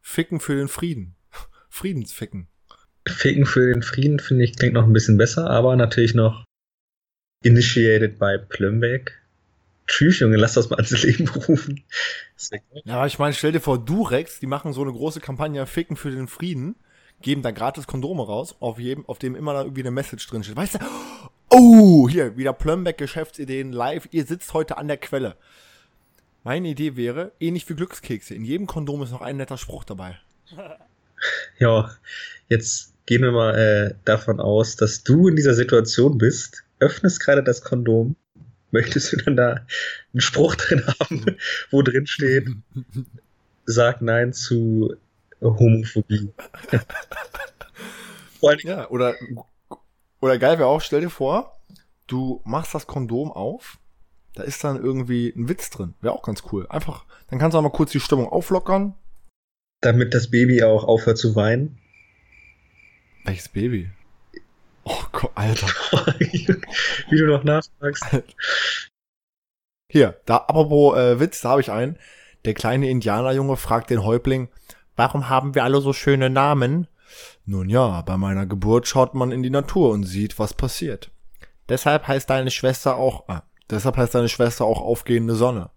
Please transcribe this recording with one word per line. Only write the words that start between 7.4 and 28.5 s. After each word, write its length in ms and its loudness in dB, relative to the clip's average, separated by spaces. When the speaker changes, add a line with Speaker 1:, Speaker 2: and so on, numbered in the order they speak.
Speaker 2:
initiated 760 4
by 180 0
Plumbeck. 680 -2
Tschüss, 320 4
Junge, 160 6
lass 180 4
das 160 2
mal 60 -4
ans 260 0
Leben 260 2
rufen. 540 -2
Sehr 240 -12
gut. 240 -20
Speaker 1:
Ja, 140 -10
aber 100 0
ich 100 -8
meine, 160 0
stell 160 0
dir 100 0
vor, 240 -2
Durex, 540 -2
die 80 -10
machen 260 -6
so 100 -6
eine 100 -4
große 260 -6
Kampagne 480 -8
Ficken 300 -6
für 160 -10
den 160 -8
Frieden, 480 -8
geben 200 -4
da 80 -4
gratis 380 -8
Kondome 360 -6
raus, 360 -8
auf 180 -8
jedem, 300 -8
auf 100 -12
dem 160 -8
immer 180 -8
da 100 -4
irgendwie 200 -10
eine 80 -6
Message 380 -8
drin 160 -8
steht. 100 -14
Weißt 220 -6
du, 20 -6
oh, 580 12
hier, 280 -2
wieder 160 -2
Plumbeck 460 -2
Geschäftsideen 720 -8
live, 400 -6
ihr 140 0
sitzt 280 -10
heute 240 -2
an 80 -10
der 120 -4
Quelle. 360 -6
Meine 240 -6
Idee 260 -6
wäre, 460 -6
ähnlich 280 -4
wie 60 -8
Glückskekse, 640 -10
in 80 -10
jedem 240 -6